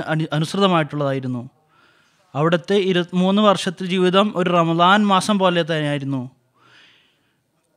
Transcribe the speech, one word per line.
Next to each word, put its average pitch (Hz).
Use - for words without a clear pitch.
അനു-, 156
അനുസൃതമായിട്ടുള്ളതായിരുന്നു. 147
അവിടുത്തെ 165
ഇരുപത്തിമൂന്ന് 185
വർഷത്തെ 190
ജീവിതം 185
ഒരു 175
റമദാൻ 175
മാസം 202
പോലെ 180
തന്നെയായിരുന്നു. 147